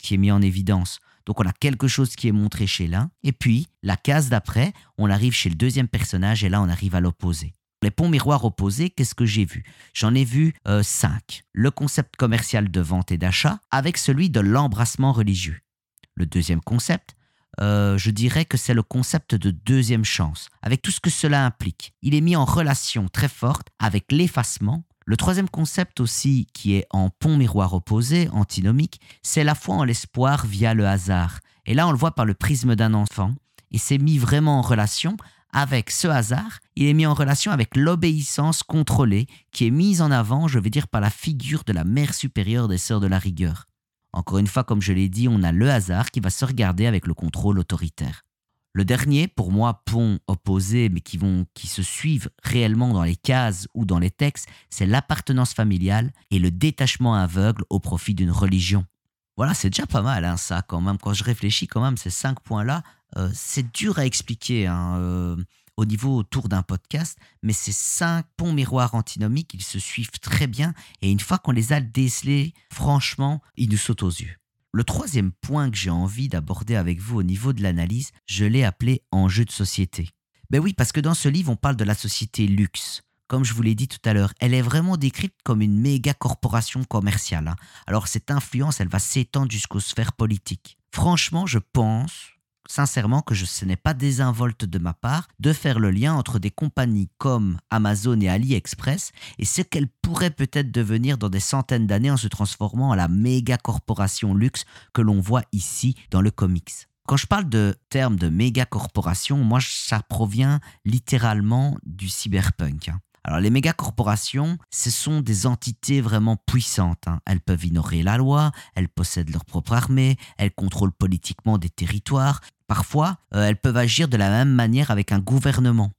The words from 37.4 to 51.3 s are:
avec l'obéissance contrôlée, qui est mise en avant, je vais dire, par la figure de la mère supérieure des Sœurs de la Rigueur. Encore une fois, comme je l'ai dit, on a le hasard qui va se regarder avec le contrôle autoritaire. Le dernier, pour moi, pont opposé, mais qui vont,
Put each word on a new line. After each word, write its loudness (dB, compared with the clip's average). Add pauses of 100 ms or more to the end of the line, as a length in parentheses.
avec 0
l'obéissance 2
contrôlée, 2 (260)
qui 2
est 4
mise 4
en 4
avant, 2
je 2
vais 0
dire, -2
par 0
la 2
figure -4
de -4
la 0
mère 0
supérieure -2
des 0
Sœurs 0
de 2
la 2
Rigueur. -2 (440)
Encore -4
une 2
fois, -2
comme 0
je 0
l'ai 2
dit, 0
on 4
a 2
le 4
hasard 0
qui -4
va -2
se -2
regarder 0
avec 0
le -2
contrôle -2
autoritaire. -6 (480)
Le 0
dernier, 2
pour -2
moi, 2
pont 0
opposé, 0
mais 0
qui -10
vont, 0